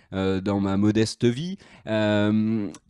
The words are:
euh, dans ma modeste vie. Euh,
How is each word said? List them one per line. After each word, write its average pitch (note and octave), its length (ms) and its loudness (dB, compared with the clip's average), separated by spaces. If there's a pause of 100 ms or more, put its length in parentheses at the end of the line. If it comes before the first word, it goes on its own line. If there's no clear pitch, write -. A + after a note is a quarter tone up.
(120)
euh, F#2+ 280 0
dans G2+ 180 0
ma G2 180 0
modeste G#2+ 480 2
vie. D3 320 -2 (300)
Euh, G#2+ 840 0 (220)